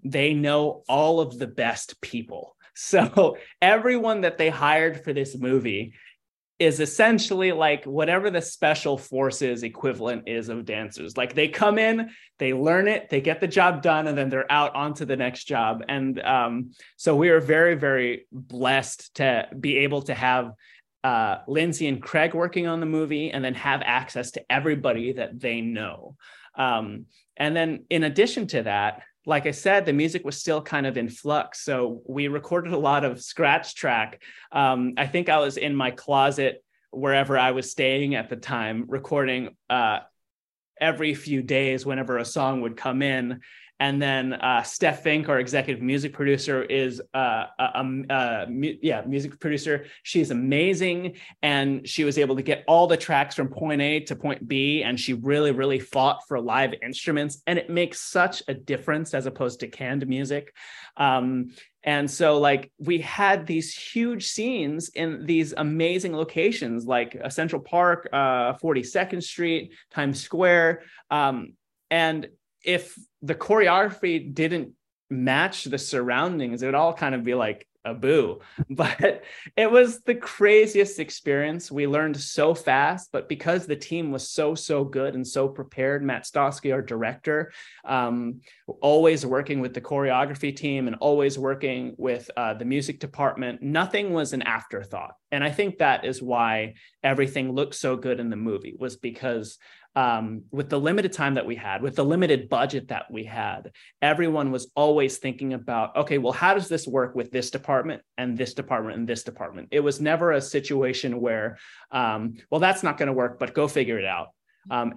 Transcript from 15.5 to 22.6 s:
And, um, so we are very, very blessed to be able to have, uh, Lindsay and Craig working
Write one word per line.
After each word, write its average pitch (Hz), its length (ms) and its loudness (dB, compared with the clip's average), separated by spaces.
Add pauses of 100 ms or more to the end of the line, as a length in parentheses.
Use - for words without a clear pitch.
And, 135 360 -2
um, 123 480 0 (260)
so 160 180 2
we 160 140 6
are 160 120 8
very, 160 340 6
very 131 580 0
blessed 127 840 -2
to 127 320 2 (120)
be 139 180 0
able 143 240 2
to 139 120 -6
have, 123 380 0 (520)
uh, 113 420 0
Lindsay 160 420 -2
and 131 140 -4
Craig 156 320 0
working 175 320 -2